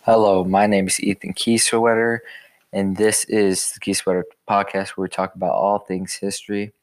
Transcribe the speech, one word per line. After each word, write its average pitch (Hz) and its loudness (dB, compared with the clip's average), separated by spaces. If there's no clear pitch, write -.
Hello, 104 4
my 98 2
name 98 2
is - -2
Ethan 95 -6
Kieswetter, 117 2
and 98 -2
this 104 2
is 101 0
the - -16
Kieswetter 92 -2
Podcast, 98 -2
where 95 -6
we 92 -6
talk 95 -6
about 92 -2
all 101 0
things 92 -6
history. 101 -8